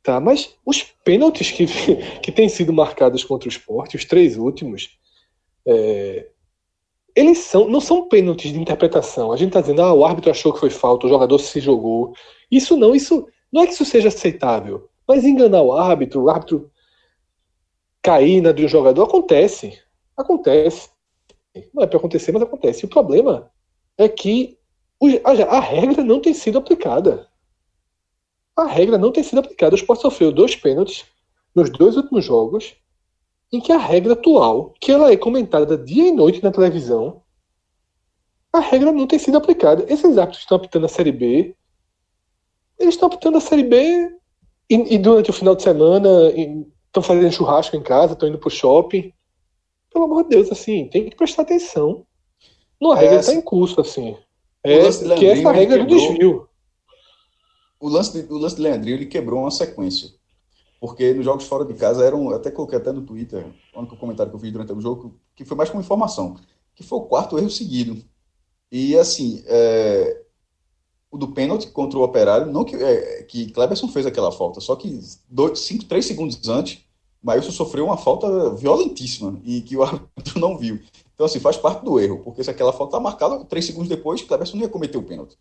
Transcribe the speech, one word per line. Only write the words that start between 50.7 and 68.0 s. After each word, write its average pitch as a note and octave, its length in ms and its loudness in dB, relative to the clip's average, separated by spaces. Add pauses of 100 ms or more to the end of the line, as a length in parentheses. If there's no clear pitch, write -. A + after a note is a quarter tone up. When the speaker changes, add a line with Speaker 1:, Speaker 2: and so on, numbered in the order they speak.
Speaker 1:
tem A3 200 -4
que - 80 -18
prestar D#4+ 280 -2
atenção A3 640 -4 (760)
numa D4+ 140 4
Speaker 2:
É, F#3+ 60 4
Speaker 1:
regra - 160 8
que - 20 4
Speaker 2:
assim, - 140 0
Speaker 1:
tá E4 40 2
em E4 40 -2
curso, F3+ 380 0
assim. A#2 320 -6
Speaker 2:
o G2+ 60 -16 (460)
Speaker 1:
É, D3 180 6
Speaker 2:
lance F#3 260 2
de E3+ 60 2
Speaker 1:
que E3+ 140 4
é - 20 6
essa C#4+ 220 4
Speaker 2:
Leandrinho, - 0 -
ele G3 80 4
Speaker 1:
regra A#3 180 4
do B3 80 0
Speaker 2:
quebrou D4+ 240 4
Speaker 1:
desvio. E3+ 400 0 (1300)
Speaker 2:
o D3 80 -10
lance E3+ 260 -2
de, D#3 200 -10
o D3+ 60 -8
lance D#3+ 160 -6
de D3+ 80 -10
Leandrinho, A#2+ 320 -4
ele C#3 100 -10
quebrou A#2+ 360 -6
uma C#3 100 -6
sequência. - 580 -8 (720)
Porque B2 320 -2
nos C3+ 100 -4
jogos C3+ 220 -4
fora C#3 180 -6
de A2+ 120 -12
casa, A#2+ 280 -2
era C3+ 100 2
um, C#3 180 -6
até C3+ 200 -8
coloquei C#3 260 -10
até B2+ 140 -6
no C3+ 120 -12
Twitter, A2 420 -14 (280)
o A#2 60 -20
único A#2+ 160 -18
comentário A2 340 -8
que A2+ 60 -18
eu G#2 40 -18
fiz A2 120 -14
durante G#2+ 220 -12
o G#2 80 -12
jogo, A#2+ 340 -12 (180)
que C3+ 120 -20
foi D3+ 100 -12
mais D#3 140 -4
como G3+ 120 -10
informação, F3+ 540 -6 (400)
que - 80 -20
foi - 160 -8
o - 40 -10
quarto B2 340 -4
erro G3+ 120 -4
seguido. A#2 540 -8 (640)